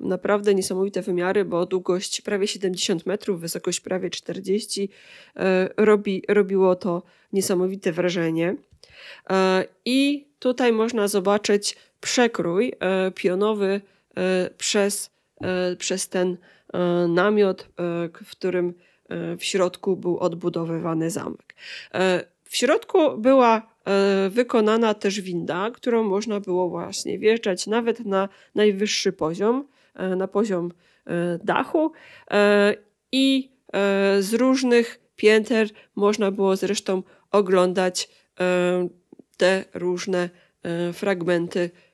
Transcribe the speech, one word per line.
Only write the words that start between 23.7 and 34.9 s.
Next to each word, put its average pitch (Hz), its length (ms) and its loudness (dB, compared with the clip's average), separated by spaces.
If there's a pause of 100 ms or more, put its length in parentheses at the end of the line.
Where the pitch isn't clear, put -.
e, 196 460 2
wykonana 226 640 2
też 208 260 -2
winda, 180 500 -4
którą 233 320 0
można 208 380 -2
było 180 280 -2
właśnie 175 500 -6
wjeżdżać 214 480 0
nawet 233 340 -2
na 196 280 -2 (260)
najwyższy 208 580 0
poziom, 196 560 -2 (260)
e, 185 220 -4
na 190 120 -2
poziom, 190 440 -2 (340)
e, 170 380 -4
dachu, 302 480 0 (380)
e, 202 440 4 (380)
i, 269 380 2 (220)
e, 196 500 2
z 202 120 -2
różnych 247 640 2 (160)